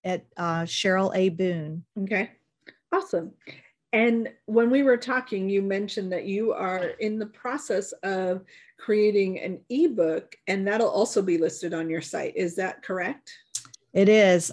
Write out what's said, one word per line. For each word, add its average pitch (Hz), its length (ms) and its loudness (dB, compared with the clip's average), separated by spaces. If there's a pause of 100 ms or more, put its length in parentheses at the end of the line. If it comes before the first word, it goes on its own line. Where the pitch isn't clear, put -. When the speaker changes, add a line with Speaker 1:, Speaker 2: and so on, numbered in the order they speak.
Speaker 1:
at, 185 220 -4 (120)
uh, 165 240 -2
Cheryl 190 540 0
A 190 140 4
Boone. 165 540 -4 (160)
Speaker 2:
Okay, 196 320 -4 (640)
awesome. 196 400 -2 (600)
And 226 360 2 (160)
when 233 260 2
we 277 120 4
were 254 140 6
talking, 247 520 -4
you 196 120 2
mentioned 196 500 -4
that 180 140 -4
you 208 260 -2
are 185 320 -2 (160)
in 214 180 -4
the 214 100 -6
process 220 680 -6 (100)
of 190 400 -2 (340)
creating 208 640 2
an 185 300 -8
ebook, 226 640 0 (120)
and 196 200 0
that'll 214 220 2
also 214 320 2
be 180 160 2
listed 165 360 -2
on 165 160 -4
your 160 120 -4
site. - 340 -8
Is 175 220 -4
that 185 260 -6
correct? 185 480 -6 (640)
Speaker 1:
It 196 160 6
is. 190 440 6